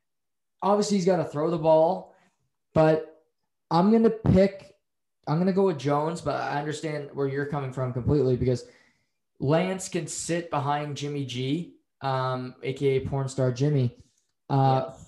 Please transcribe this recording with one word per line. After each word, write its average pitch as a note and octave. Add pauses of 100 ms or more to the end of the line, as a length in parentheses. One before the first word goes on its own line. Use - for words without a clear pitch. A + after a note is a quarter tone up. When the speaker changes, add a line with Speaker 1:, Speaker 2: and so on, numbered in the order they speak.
(600)
Speaker 1:
obviously G3+
he's F3
gotta F3
throw D3+
the E3+
ball, D#3+ (600)
but D#3 (480)
I'm F3+
gonna A3+
pick, - (520)
I'm D3+
gonna F#3
go F#3+
with F3
Jones, D3
but C#3+
I C3
understand D3
where C#3
you're C#3
coming C#3
from B2+
completely B2+
because B2 (760)
Lance F3+
can D#3+
sit E3+
behind D3
Jimmy C#3+
G, C3 (280)
um, C3
A C3+
K C#3+ (100)
A C3+
porn C3+
star B2+
Jimmy, C3 (520)
uh, C3+
Speaker 2:
Yeah. - (140)